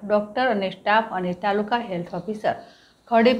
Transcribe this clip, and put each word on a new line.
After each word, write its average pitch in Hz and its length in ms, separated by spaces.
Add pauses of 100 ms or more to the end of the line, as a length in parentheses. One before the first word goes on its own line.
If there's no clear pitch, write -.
ડોક્ટર 208 480
અને 196 220
સ્ટાફ 214 480
અને 180 120 (120)
તાલુકા 208 420
હેલ્થ 175 280
ઓફિસર 180 400 (580)
ખડે 233 280